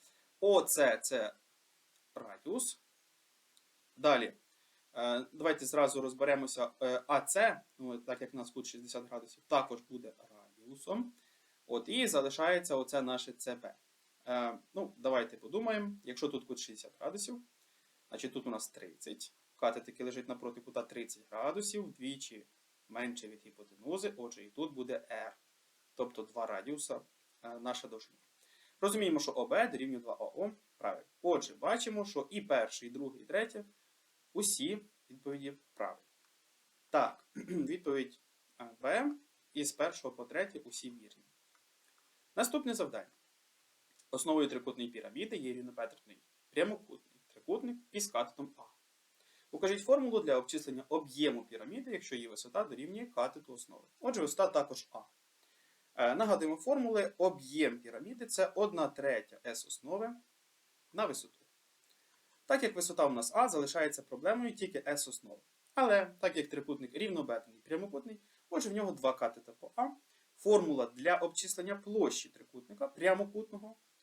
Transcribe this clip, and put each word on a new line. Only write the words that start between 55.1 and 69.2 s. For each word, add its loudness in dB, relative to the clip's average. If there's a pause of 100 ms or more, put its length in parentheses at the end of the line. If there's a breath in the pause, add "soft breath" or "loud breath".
Е, 4
нагадуємо 4
формули. 2
Об'єм 2
піраміди — -12
це 2
одна 2
третя 0
С -8
основи -4 (800)
на 0
висоту. -8 (1000 soft breath)
Так 4
як 0
висота 2
у 2
нас -2
А, 6
залишається 0
проблемою -2
тільки -6
С 0
основи. -12 (340)
Але 6 (140)
так 2
як 0
трикутник -6
рівнобедерний -4
прямокутний, -6 (300 soft breath)
отже, 0
в -4
нього 0
два 2
катета -4